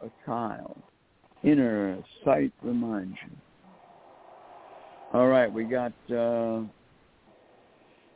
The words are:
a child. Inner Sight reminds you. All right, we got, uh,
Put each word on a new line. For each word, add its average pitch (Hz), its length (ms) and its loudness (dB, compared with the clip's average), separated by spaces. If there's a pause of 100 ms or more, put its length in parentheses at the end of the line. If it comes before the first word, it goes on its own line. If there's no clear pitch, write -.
a 117 60 -12 (160)
child. - 560 -8 (640)
Inner 110 560 2 (260)
Sight 139 280 2 (100)
reminds 113 560 -4 (100)
you. - 80 -20 (1800)
All 123 160 4
right, 127 240 4
we 110 120 -4
got, 120 280 -2 (180)
uh, 117 520 -2 (1500)